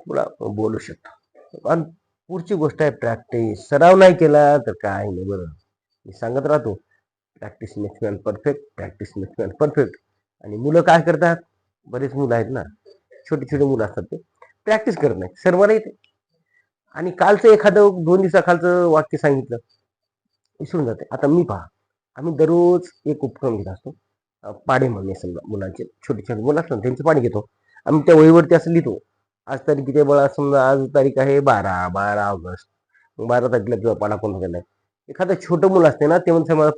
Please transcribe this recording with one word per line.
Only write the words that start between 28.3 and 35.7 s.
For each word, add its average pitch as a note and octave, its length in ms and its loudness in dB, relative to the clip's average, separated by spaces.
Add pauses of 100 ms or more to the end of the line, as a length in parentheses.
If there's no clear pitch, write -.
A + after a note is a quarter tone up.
असं E3 160 0
लिहितो, C#3 280 -2 (480)
"आज C3+ 120 -10
तारीख C#3 260 -2
किती C#3 120 -4
आहे D3 100 4
बाळा?" C#3 200 4
समजा C#3 420 0
आज C#3 100 2 (160)
तारीख C3+ 220 2
आहे C#3 220 2
बारा, G2 480 0
बारा G2+ 380 -4
ऑगस्ट. F2+ 420 -10 (500)
मग A2+ 100 -10
बारा B2 200 0
तारखेला A#2 280 -2
तुझा G#2+ 180 -2
पाढा G#2 220 -4
कोणता G2+ 240 -8
केलाय? F2 220 -8 (480)
एखादं F3+ 260 -4
छोटं F3 340 0
मुलं F3 200 4